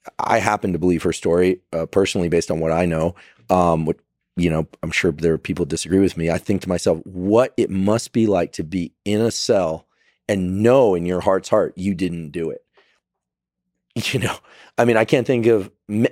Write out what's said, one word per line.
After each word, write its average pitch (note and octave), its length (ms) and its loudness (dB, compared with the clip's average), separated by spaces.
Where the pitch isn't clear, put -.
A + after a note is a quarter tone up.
I - 200 0
happen G2+ 340 -2
to E2+ 60 -2
believe F2 260 0
her E2 80 0
story, F2+ 480 0
uh, E2 140 -4
personally, F#2+ 420 0
based E2 220 0
on D#2+ 80 -2
what D#2+ 140 -2
I F2 140 2
know. E2 280 -2
Um, E2+ 340 2
what, E2 140 -4
you F2 140 2
know, D#2+ 160 -2
I'm D#2+ 80 -6
sure E2+ 220 0
there D#2+ 220 0
are D2+ 40 -2
people E2+ 280 -6
disagree E2 340 0
with F#2+ 160 2
me. E2 140 -2
I E2 80 0
think F#2+ 240 -4
to - 60 -10
myself, F2 360 0
what G2+ 520 0
it A2+ 140 0
must G2 420 -2
be A2+ 140 2
like F2+ 260 0
to F2 120 -8
be F2 280 -6
in G#2 160 0
a A2+ 100 0
cell F2 560 -2
and F#2+ 340 -2
know A#2 320 6
in F2 120 -2
your F2+ 140 -2
heart's F#2+ 300 0
heart G#2 260 2
you F#2+ 180 -2
didn't E2+ 360 -6
do E2 200 -6
it. - 120 -12
<laughs> - 160 -6
You B2 80 -2
know, G2+ 160 -6
I A#2+ 80 2
mean, A#2+ 120 4
I A2+ 80 2
can't B2+ 220 0
think A#2+ 200 2
of A2 240 2
ma-, G#2+ 240 0